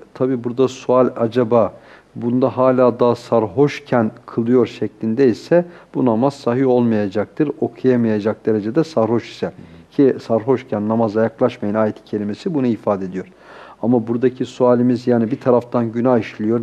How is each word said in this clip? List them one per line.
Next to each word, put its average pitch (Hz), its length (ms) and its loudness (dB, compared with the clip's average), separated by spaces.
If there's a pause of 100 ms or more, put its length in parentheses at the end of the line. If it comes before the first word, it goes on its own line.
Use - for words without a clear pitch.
(140)
Tabi 131 300 -2
burada 123 240 0
sual 123 480 2
acaba 113 560 2 (500)
bunda 120 340 0
hala 127 440 4
daha 120 140 4
sarhoşken 113 960 0 (160)
kılıyor 120 400 2
şeklinde 113 640 -2
ise 170 360 0 (300)
bu 139 100 -2
namaz 123 300 0
sahih 127 320 -2
olmayacaktır. 113 840 0 (100)
Okuyamayacak 117 840 -2
derecede 113 380 0
sarhoş 113 460 -2
ise. 90 220 -8 (380)
Ki 135 320 2
sarhoşken 110 640 -2
namaza 110 340 0
yaklaşmayın 113 520 -2
ayet-i 110 300 -2
kerimesi 104 500 -6
bunu 131 120 -2
ifade 104 380 -2
ediyor. 92 220 -10 (560)
Ama 117 240 2
buradaki 123 380 -2
sualimiz 123 640 0
yani 117 240 2
bir 139 100 -6
taraftan 120 520 0
günah 120 260 2
işliyor, 110 440 -4